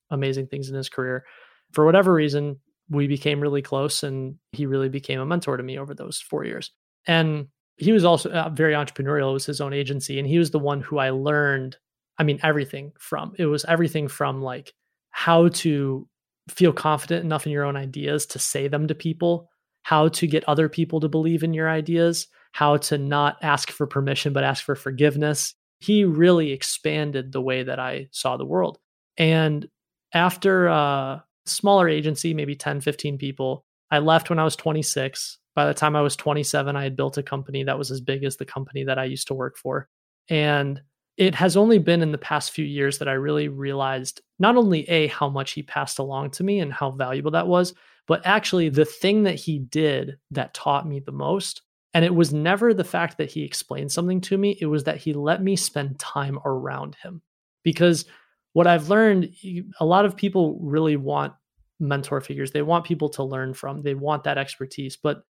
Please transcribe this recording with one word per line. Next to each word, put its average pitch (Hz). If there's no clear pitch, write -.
amazing 135
things 139
in 135
his 135
career. 127
For 151
whatever 185
reason, 147
we 143
became 143
really 143
close, 139
and 135
he 147
really 135
became 135
a 131
mentor 160
to 123
me 135
over 143
those -
four -
years. -
And 156
he 180
was 196
also, 170
uh, 160
very 156
entrepreneurial. 139
It 135
was 135
his 143
own 139
agency. 139
And 139
he 160
was 165
the 156
one 143
who 147
I 131
learned, 135
I 156
mean, 143
everything 147
from. 156
It 170
was 147
everything 160
from, 135
like, 131
how 170
to 139
feel 175
confident 156
enough 156
in 151
your 143
own 143
ideas 143
to -
say 143
them 151
to 156
people, 170
how 156
to 165
get 156
other 151
people 160
to 151
believe 160
in 165
your 160
ideas, 165
how 147
to 147
not 143
ask 143
for 147
permission, 139
but 139
ask 135
for 139
forgiveness. 147
He 208
really 170
expanded 139
the 135
way 131
that 131
I 135
saw 127
the 135
world. 170
And 160
after 180
a 143
smaller 196
agency, 156
maybe 143
ten, 143
fifteen 143
people, 135
I 147
left 160
when 165
I 160
was 151
twenty-six. 147
By 147
the 147
time 151
I 147
was 143
twenty-seven, 143
I 139
had 135
built 139
a 139
company 135
that 135
was 131
as 131
big 135
as 135
the 147
company 135
that 131
I 131
used 131
to 139
work 131
for. 139
And 143
it 190
has 175
only 214
been 170
in 156
the 147
past -
few 156
years 143
that 143
I 135
really 147
realized 135
not 226
only, 180
A, 160
how 143
much 139
he 147
passed 139
along 139
to 180
me 202
and 143
how 135
valuable 135
that 170
was, 180
but 165
actually 185
the 147
thing 202
that 175
he 147
did 139
that 131
taught 143
me 139
the 139
most. 147
And 165
it 180
was 160
never 196
the 190
fact 170
that 147
he 151
explained 139
something 180
to 196
me. 202
It 156
was 151
that 151
he 156
let 156
me 190
spend 139
time 139
around 135
him. 180
Because 170
what 175
I've 160
learned, 202
you, 180
a 165
lot 185
of 202
people 185
really 156
want 143
mentor 139
figures. 139
They 147
want 170
people 156
to 143
learn 131
from. 139
They 143
want 143
that 143
expertise. 135
But -